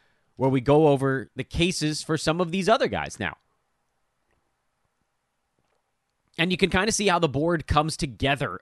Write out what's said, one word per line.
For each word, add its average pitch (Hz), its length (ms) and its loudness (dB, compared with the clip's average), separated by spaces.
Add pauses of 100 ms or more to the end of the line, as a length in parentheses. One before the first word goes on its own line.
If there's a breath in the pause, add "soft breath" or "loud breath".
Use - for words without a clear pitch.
(360)
where 127 120 2
we 131 120 2
go 147 260 6
over 135 480 0
the 131 80 -6
cases 156 640 -2
for 160 120 -2
some 160 240 -2
of 170 120 -2
these 185 160 -2
other 240 180 2
guys 80 320 -6
now. 92 180 -6 (3000)
And 175 140 0
you 180 40 0
can 185 140 0
kinda 202 220 2
see 196 160 0
how 175 100 2
the 165 100 2
board 151 380 -2
comes 160 300 2
together 135 640 -4